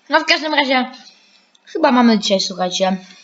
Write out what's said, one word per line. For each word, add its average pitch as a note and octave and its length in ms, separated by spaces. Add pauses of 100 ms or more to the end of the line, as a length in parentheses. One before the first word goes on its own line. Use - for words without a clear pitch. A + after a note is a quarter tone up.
No D4+ 120
w D4+ 40
każdym D#4 300
razie C4 360 (760)
chyba D4+ 280
mamy A#3 260
dzisiaj, F#3+ 220
słuchajcie, F#3 560 (280)